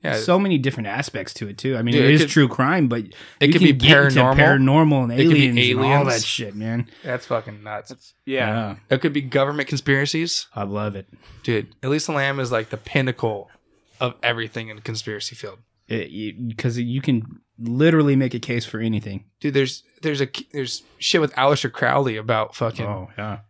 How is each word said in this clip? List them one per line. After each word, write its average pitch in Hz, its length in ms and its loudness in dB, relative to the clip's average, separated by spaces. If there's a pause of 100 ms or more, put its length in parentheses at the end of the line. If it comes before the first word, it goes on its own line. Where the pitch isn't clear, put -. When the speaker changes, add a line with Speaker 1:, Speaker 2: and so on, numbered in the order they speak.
Speaker 1:
Yeah. 160 160 -2
Speaker 2:
So 175 200 2
many 190 200 0
different 127 300 -4
aspects 101 460 -8
to 104 140 -10
it 101 80 -14
too. 131 220 -4
I 113 40 -4
mean, 120 120 0
Speaker 1:
Dude, 147 100 4
Speaker 2:
it - 60 6
Speaker 1:
it 151 60 8
Speaker 2:
is 151 60 6
Speaker 1:
could, 147 80 0
Speaker 2:
true 147 180 6
crime, 143 400 0
but 120 120 -2
Speaker 1:
it 104 60 -10 (340)
Speaker 2:
you 143 120 4
Speaker 1:
could - 0 -
Speaker 2:
can 165 160 4
Speaker 1:
be 143 40 6
Speaker 2:
get 143 320 6
into 139 160 4
Speaker 1:
paranormal. 131 160 4
Speaker 2:
paranormal 143 680 6
and 120 80 -2
Speaker 1:
It 135 120 2
could 165 80 6
be 139 160 6
Speaker 2:
aliens 123 220 2
and 127 100 0
all 135 60 0
Speaker 1:
aliens. 139 220 4 (140)
Speaker 2:
that - 40 -
shit, 104 280 -6
man. 113 360 -6 (120)
Speaker 1:
That's 123 220 -8
fucking 107 380 -6
nuts. 107 280 -12
Speaker 3:
It's, - 220 -20 (140)
yeah. 135 220 0
Speaker 2:
Yeah. 107 280 -4 (140)
Speaker 1:
It 131 100 0
could 151 140 -2
be 147 80 -2
government 139 480 0
conspiracies. 143 840 -2
Speaker 2:
I 101 100 -6
love 104 300 -6
it. 95 140 -14 (340)
Speaker 1:
Dude, 110 400 -4
Elisa 147 300 -2
Lam 139 260 -2
is, 127 140 -4
like, 110 160 -2
the - 80 -10
pinnacle 117 760 -4 (480)
of 123 240 -4
everything 113 460 -4
in 107 80 -16
the 107 60 -20
conspiracy 107 540 -10
field. 98 240 -14 (280)
Speaker 2:
It, 90 220 -6
you, 107 440 -10
'cause 117 220 -4
you 120 240 -4
can 120 400 -4 (180)
literally 143 580 2
make 131 180 0
a 123 60 -6
case 120 260 -6
for 110 140 -10
anything. 107 440 -6 (160)
Speaker 1:
Dude, 147 140 -4
there's, 135 300 -2 (180)
there's 147 180 -4
a, 135 80 -2 (240)
there's 135 300 -8 (160)
shit - 240 2
with 147 120 -2
Aleister 135 380 0
Crowley 131 460 0
about 110 360 -2
fucking 117 300 -4
Speaker 2:
Oh, 95 320 -8
yeah. 104 220 -8 (120)